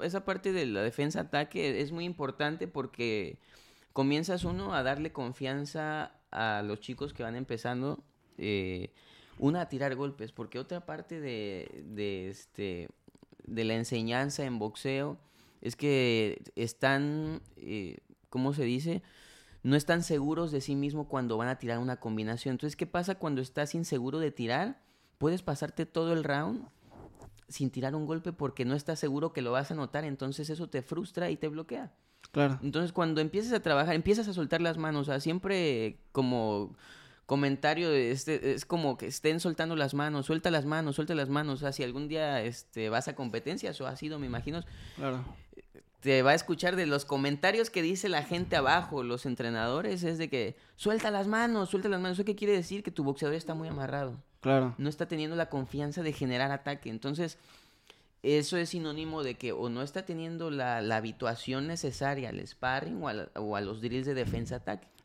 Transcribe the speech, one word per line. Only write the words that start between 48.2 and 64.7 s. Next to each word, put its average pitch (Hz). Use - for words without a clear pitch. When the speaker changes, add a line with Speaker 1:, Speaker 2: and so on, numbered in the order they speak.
Speaker 1:
gente 175
abajo, 147
los 120
entrenadores, 127
es 165
de 160
que, 120
"Suelta 214
las 196
manos, 220
suelta 196
las 190
manos". 185
¿Eso 196
qué 208
quiere 208
decir? 190
Que 185
tu 156
boxeador 143
está 165
muy 160
amarrado. 135
Speaker 2:
Claro. 131
Speaker 1:
No 139
está 156
teniendo 156
la 165
confianza 143
de 156
generar 135
ataque. 143
Entonces, 143
eso 147
es 170
sinónimo 156
de 123
que 120
o 117
no 120
está 190
teniendo 165
la, 123
la 110
habituación 117
necesaria 139
al 92
sparring 143
o 147
a 117
la, 104
o 107
a 101
los 104
drills 120
de 143
defensa-ataque. 117